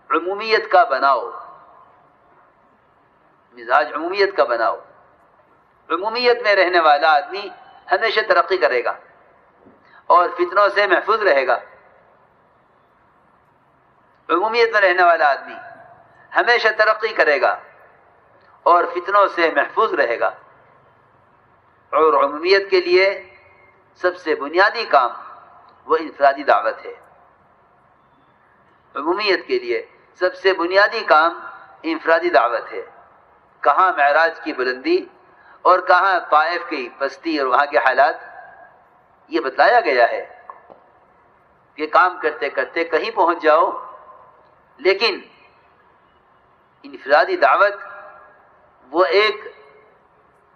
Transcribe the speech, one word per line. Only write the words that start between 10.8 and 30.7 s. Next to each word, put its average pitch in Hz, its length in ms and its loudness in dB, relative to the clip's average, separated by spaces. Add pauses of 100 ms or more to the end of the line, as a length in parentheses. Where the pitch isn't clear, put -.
महफूज 196 360 -2
रहेगा। 135 380 2 (2750)
उमूमियत 226 440 0
में 214 80 0
रहने 180 220 2
वाला 160 240 4
आदमी 127 300 -4 (760)
हमेशा 214 420 2
तरक्की 220 420 -2
करेगा 139 360 2 (1120)
और 170 280 4
फितनों 190 360 0
से 165 220 -2
महफूज 190 440 -2
रहेगा। 117 380 -2 (1600)
और 151 220 4
उमूमियत 165 540 0
के 185 120 2
लिए 180 260 2 (920)
सबसे 175 340 -4
बुनियादी 196 520 -2
काम 123 240 2 (760)
वो 160 100 0
इनफरादी 143 480 -2
दावत 110 400 0
है। 95 100 -16 (2000)
उमूमियत 175 520 -4
के 127 120 -2
लिए 117 280 -6 (340)
सबसे 185 340 0
बुनियादी 202 500 2